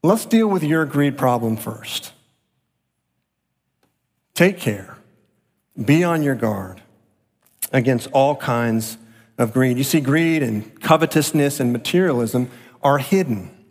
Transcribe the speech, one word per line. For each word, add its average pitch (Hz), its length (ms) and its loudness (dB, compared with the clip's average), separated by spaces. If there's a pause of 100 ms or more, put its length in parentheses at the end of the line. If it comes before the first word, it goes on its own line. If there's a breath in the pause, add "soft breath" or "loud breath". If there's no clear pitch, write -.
"Let's 208 220 2
deal 226 220 2
with 190 160 0
your 156 220 0
greed 139 320 0
problem 120 380 0
first. - 560 -10 (2250)
Take 190 260 2
care. - 380 -8 (880)
Be 156 200 4
on 165 200 0
your 139 120 0
guard 101 460 -6 (920)
against 123 400 0
all 139 240 2
kinds 117 640 -2 (400 soft breath)
of 117 160 -2
greed." 127 240 2
You 139 60 -2
see, 151 180 0
greed 156 420 0
and 110 380 -6
covetousness 147 760 2
and 123 120 0
materialism 127 800 0 (320 loud breath)
are 143 160 4
hidden. 131 540 -2 (200)